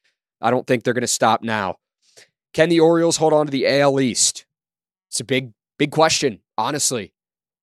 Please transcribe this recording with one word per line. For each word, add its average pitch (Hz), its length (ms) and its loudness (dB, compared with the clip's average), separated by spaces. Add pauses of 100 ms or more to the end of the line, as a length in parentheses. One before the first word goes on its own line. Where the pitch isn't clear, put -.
(400)
I 120 120 0
don't 127 120 -2
think 123 200 -2
they're 120 100 -2
gonna 120 140 -4
stop 113 340 0
now. 107 360 -4 (720)
Can 160 160 2
the 170 100 2
Orioles 165 380 4
hold 160 160 0
on 151 140 2
to 143 60 -8
the 127 120 -2
A 131 160 2
L 139 200 2
East? - 460 -2 (640)
It's - 80 -8
a 123 60 -8
big, 131 300 -4 (220)
big 151 140 0
question, 151 480 0 (180)
honestly. 120 580 -4 (480)